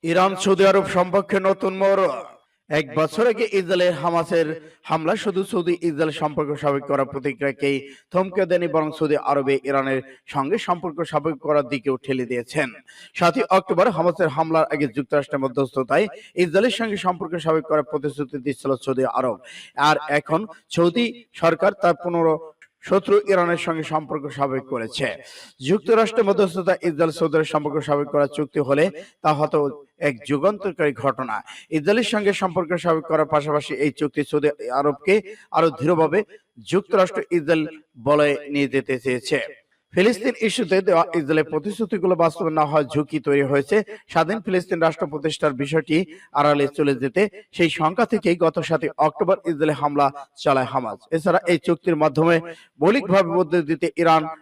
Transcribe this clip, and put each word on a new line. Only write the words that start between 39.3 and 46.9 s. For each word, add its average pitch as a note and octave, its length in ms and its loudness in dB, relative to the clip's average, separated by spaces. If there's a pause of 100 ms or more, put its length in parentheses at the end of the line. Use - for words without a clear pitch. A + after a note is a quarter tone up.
ফিলিস্তিন G#3+ 460 2
ইস্যুতে F#3+ 420 0
দেওয়া E3+ 220 4 (100)
ইসরায়েলের D#3 300 0
প্রতিশ্রুতিগুলো F#3 720 -2
বাস্তবায়ন E3 380 0
না D#3 120 2
হওয়ার D3 200 2
ঝুঁকি D3 360 -2
তৈরি C#3+ 220 2
হয়েছে। C#3+ 400 2 (260)
স্বাধীন F3 320 0
ফিলিস্তিন F3+ 400 -2
রাষ্ট্র D#3+ 260 0
প্রতিষ্ঠার D3+ 460 -2
বিষয়টি D3+ 520 0 (280)
আড়ালে C#3+ 360 2
চলে C#3+ 260 0